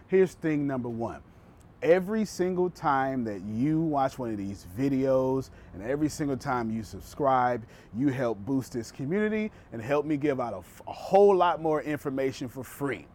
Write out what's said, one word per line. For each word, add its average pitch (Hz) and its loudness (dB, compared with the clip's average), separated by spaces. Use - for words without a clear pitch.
Here's 190 4
thing 147 0
number 127 -4
one. 113 -6
Every 208 4
single 180 0
time 135 0
that 101 -6
you 123 0
watch 139 0
one 120 -6
of 107 -4
these 98 -8
videos 131 2
and 90 -12
every 143 0
single 139 -2
time 123 -2
you 110 -4
subscribe, 123 0
you 139 0
help 123 -2
boost 127 -4
this 117 -6
community 214 -2
and 117 -8
help 147 0
me 151 0
give 139 0
out 117 -4
a, - -14
a - -10
whole 202 6
lot 170 4
more 156 2
information 135 -2
for 127 -12
free. 110 -6